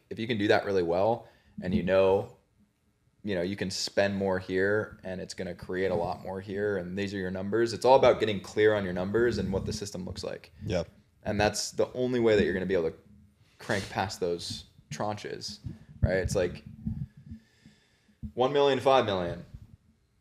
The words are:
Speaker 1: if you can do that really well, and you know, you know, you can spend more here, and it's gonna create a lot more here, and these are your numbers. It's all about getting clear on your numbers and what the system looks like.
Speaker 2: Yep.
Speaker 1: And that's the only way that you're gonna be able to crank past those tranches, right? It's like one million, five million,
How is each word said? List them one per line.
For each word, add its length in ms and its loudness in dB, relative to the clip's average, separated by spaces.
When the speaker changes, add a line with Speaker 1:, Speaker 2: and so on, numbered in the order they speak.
Speaker 1:
if 80 -12
you 100 -6
can 120 -2
do 80 2
that 180 4
really 180 0
well, 440 0
and 140 -2
you 80 0
know, 460 4
you 120 -4
know, 80 0
you 120 -4
can 140 -4
spend 460 -2
more 240 0
here, 640 0
and 180 -8
it's 140 -12
gonna 180 -8
create 380 -2
a 40 2
lot 280 -4
more 180 -8
here, 360 -4
and 200 -6
these 160 -4
are 40 -6
your 140 -4
numbers. 420 0
It's 120 -4
all 100 10
about 240 6
getting 200 0
clear 340 4
on 100 0
your 100 -4
numbers 440 0
and 140 -4
what 160 -2
the 60 -6
system 320 -10
looks 180 -10
like. 280 -12
Speaker 2:
Yep. 220 -2
Speaker 1:
And 140 -2
that's 320 0
the 220 0
only 260 0
way 160 6
that 80 6
you're 100 0
gonna 120 -2
be 80 -2
able 160 0
to 60 -6
crank 300 -4
past 300 -4
those 460 -6
tranches, 680 -8
right? 160 2
It's 180 -2
like 280 -2
one 200 2
million, 260 6
five 260 6
million, 400 -2